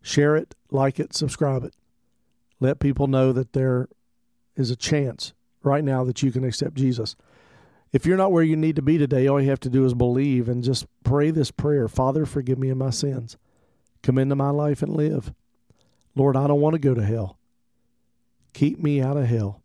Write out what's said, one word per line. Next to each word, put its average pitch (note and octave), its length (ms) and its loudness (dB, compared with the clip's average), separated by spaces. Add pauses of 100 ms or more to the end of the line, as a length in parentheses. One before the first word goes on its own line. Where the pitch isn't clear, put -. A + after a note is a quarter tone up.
Share D3 340 2
it, D#3+ 200 -4 (160)
like C#3 280 -2
it, - 160 -6
subscribe C3+ 480 -4
it. - 120 -12 (840)
Let C3+ 200 0
people C#3+ 260 0
know C3 260 4
that B2 200 -4
there B2+ 360 0 (680)
is B2 160 -2
a B2 60 -2
chance - 580 -4 (280)
right C#3+ 220 2
now C3 200 0
that B2+ 180 -4
you C3+ 100 2
can B2+ 120 -2
accept B2+ 300 -4
Jesus. B2+ 420 -2 (760)
If C#3 140 0
you're F3+ 100 2
not F#3+ 160 2
where E3+ 100 4
you D#3 140 2
need D#3 200 0
to D3+ 60 -4
be D#3 160 2
today, C#3 280 2
all C#3 140 2
you C3+ 100 2
have C3+ 100 0
to C3 100 -6
do C3 140 2
is B2+ 100 2
believe B2 540 0
and B2 160 -4
just B2 220 -2 (180)
pray D3 260 2
this D#3 200 0
prayer. C#3+ 380 -2
"Father, C3+ 380 0
forgive C3 320 -4
me C3 120 -2
of C3 80 -4
my C3 120 -2
sins. B2+ 460 -6 (680)
Come C3 160 2
into C#3 180 2
my C#3 140 0
life D3 320 0
and - 120 -4
live. D#3 380 -2 (840)
Lord, C3+ 220 4
I C#3 100 0
don't C#3+ 140 4
want D#3 140 2
to E3 60 0
go C#3 140 2
to A2+ 100 0
hell. G#2 340 -2 (1120)
Keep D3 300 -2
me D3 180 0
out C3+ 160 -2
of C#3 100 0
hell." G#2+ 380 -2